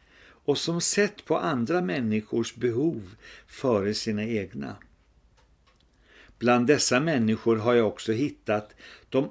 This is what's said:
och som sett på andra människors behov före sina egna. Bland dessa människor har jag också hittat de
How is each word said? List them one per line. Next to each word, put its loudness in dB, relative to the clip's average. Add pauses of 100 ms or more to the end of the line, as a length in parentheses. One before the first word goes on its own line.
(220)
och -4
som -2
sett 0
på 0
andra 0
människors -2
behov -2 (320)
före 0
sina -4
egna. -6 (1600)
Bland 4
dessa 4
människor 2
har 0
jag 4
också -4
hittat -4 (340)
de 0